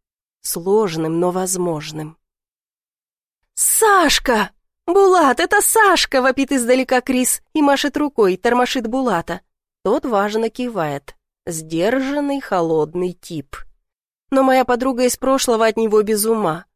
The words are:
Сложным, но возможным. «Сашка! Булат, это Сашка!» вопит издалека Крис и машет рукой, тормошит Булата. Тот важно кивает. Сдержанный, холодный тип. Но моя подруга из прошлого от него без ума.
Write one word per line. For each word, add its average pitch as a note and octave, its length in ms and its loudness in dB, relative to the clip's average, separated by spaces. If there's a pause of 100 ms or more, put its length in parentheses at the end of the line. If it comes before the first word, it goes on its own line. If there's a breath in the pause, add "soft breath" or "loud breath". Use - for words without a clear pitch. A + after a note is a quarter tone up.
(420)
Сложным, E3+ 800 -2
но F3+ 120 0
возможным. E3 840 -6 (1400)
«Сашка! D4+ 960 2 (360)
Булат, F4+ 540 4
это G4+ 200 2
Сашка!» F#4+ 600 2
вопит C4 320 0
издалека B3+ 480 2
Крис B3+ 400 -2 (120)
и D#4 80 0
машет C#4+ 360 2
рукой, A3 400 0
тормошит A#3+ 500 0
Булата. G#3+ 540 -4 (420)
Тот A#3 220 0
важно A3 440 -2
кивает. F#3 680 -6 (280)
Сдержанный, B3+ 920 -2
холодный E3+ 720 -2
тип. - 460 -14 (720)
Но C4+ 120 4
моя C4 220 4
подруга B3 400 0
из B3 120 -2
прошлого B3+ 500 0
от A3 100 0
него G#3+ 240 2
без G#3 240 -2
ума. G3+ 400 -2 (100)